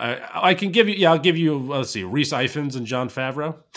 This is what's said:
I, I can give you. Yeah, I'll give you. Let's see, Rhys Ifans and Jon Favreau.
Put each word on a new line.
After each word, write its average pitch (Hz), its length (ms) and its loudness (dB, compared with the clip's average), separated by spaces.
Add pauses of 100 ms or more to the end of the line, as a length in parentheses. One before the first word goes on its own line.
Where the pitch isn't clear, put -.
(340)
I, 185 160 2
I 190 40 6
can 196 180 -2
give 214 180 4
you. 202 60 -2
Yeah, 175 180 6
I'll 165 40 4
give 160 200 2
you. 151 200 2
Let's 135 340 -4
see, 101 120 -4
Rhys 139 300 0
Ifans 135 420 -2
and 120 100 -6
Jon 127 240 -4
Favreau. 139 460 -6 (220)